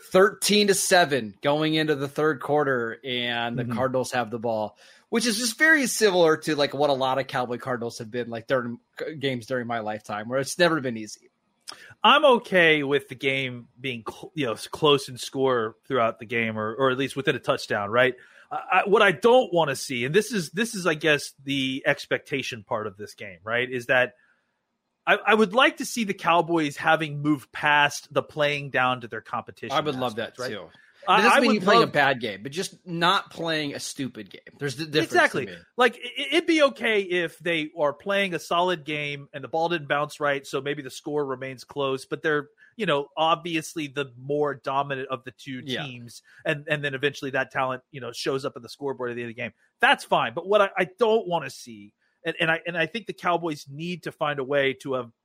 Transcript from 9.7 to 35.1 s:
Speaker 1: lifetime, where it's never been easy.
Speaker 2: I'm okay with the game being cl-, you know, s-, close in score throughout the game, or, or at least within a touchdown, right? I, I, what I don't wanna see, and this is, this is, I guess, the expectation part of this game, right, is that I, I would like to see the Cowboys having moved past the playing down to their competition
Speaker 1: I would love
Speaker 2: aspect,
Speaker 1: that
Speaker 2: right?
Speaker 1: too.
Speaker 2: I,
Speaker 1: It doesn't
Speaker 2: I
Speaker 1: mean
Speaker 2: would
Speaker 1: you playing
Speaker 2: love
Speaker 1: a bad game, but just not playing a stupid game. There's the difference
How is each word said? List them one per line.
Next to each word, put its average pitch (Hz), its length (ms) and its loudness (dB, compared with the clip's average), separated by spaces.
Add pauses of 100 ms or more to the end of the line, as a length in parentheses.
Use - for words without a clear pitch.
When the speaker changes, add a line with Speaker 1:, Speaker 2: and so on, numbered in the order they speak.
Speaker 1:
lifetime, 107 480 -8
where 127 120 -2
it's 139 200 -4
never 160 220 4
been 123 160 -4
easy. - 320 -14 (760)
Speaker 2:
I'm 269 220 8
okay 170 580 6
with 139 260 0
the 135 60 -12
game 131 520 -4 (140)
being 123 260 -8
cl-, - 280 -14
you 143 100 -2
know, 113 80 0
s-, - 140 -12
close 143 420 2
in 127 80 -14
score 123 580 0 (120)
throughout 117 320 0
the 117 60 -16
game, 113 340 -2
or, 110 160 -4
or 131 160 4
at 127 80 -2
least 139 160 -4
within 139 200 0
a 117 40 -6
touchdown, 110 500 -2
right? 123 240 4 (380)
I, 151 80 -6 (120)
I, 190 180 4
what 214 120 6
I 240 100 6
don't 233 400 4
wanna 156 240 2
see, 123 300 -4
and 147 80 -2
this 214 180 2
is, 185 200 -4
this 226 240 -4
is, 180 100 -6
I 170 80 2
guess, 151 400 0 (100)
the 135 440 -2
expectation 131 760 -4
part 107 220 -4
of 98 120 -10
this 104 180 -14
game, 95 280 -18
right, 120 260 -2
is 123 180 -6
that 127 260 4 (960)
I, 190 180 4
I 208 80 4
would 214 200 4
like 285 240 4
to 240 80 -6
see 233 180 -6
the 196 120 -4
Cowboys 165 640 2
having 156 440 0
moved 147 300 -2
past 147 640 2
the 135 100 0
playing 143 480 -2
down 127 300 2
to 120 60 -12
their 110 140 -12
competition 117 540 -8
Speaker 1:
I 151 40 2
would 147 160 -2
love 127 240 -4
Speaker 2:
aspect, 107 180 -8
Speaker 1:
that 127 60 -8
Speaker 2:
right? 123 80 -8
Speaker 1:
too. 95 140 -12 (420)
Speaker 2:
I, 190 120 6
Speaker 1:
It - 20 4
doesn't 220 160 6
Speaker 2:
I 277 40 6
Speaker 1:
mean 240 80 6
Speaker 2:
would 214 40 4
Speaker 1:
you 202 80 2
playing 208 200 6
Speaker 2:
love - 80 2
Speaker 1:
a - 20 -14
bad 139 280 2
game, 101 220 -8
but 135 100 -10
just 180 240 -8 (120)
not 175 420 0
playing 156 460 -4
a 123 40 -10
stupid 120 520 -10
game. - 100 -20 (160)
There's 143 180 -6
the 160 100 -8
difference 156 260 0